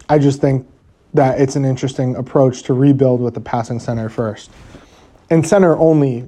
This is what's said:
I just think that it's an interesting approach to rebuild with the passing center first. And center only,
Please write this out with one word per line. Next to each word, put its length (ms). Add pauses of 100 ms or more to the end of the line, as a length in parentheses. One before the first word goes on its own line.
I 120
just 200
think 280 (480)
that 260
it's 140
an 100
interesting 520
approach 460
to 120
rebuild 440
with 140
the 80
passing 380
center 300
first. 420 (800)
And 160
center 280
only, 520